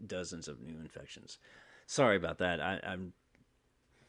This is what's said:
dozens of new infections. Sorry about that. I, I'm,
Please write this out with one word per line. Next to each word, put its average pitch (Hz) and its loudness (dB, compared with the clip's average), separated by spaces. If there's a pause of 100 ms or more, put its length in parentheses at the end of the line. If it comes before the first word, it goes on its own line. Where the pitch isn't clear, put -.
dozens 87 -6
of 67 -12
new 80 -12
infections. - -16 (480)
Sorry 117 6
about 82 0
that. 87 2
I, 90 0
I'm, 92 -6 (960)